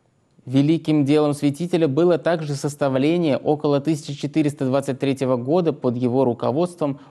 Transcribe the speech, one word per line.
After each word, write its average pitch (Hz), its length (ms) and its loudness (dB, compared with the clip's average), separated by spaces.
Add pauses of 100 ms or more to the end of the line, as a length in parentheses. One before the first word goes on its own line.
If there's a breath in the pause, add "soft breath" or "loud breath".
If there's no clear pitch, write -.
(480)
Великим 151 580 2
делом 147 280 2
святителя 156 540 0
было 165 300 2
также 160 380 -2
составление 143 840 0
около 147 420 0
тысяча 147 360 -4
четыреста 143 500 -2
двадцать 135 340 -2
третьего 131 380 0
года 156 340 0
под 127 260 -2
его 127 280 2
руководством 139 760 -2 (100)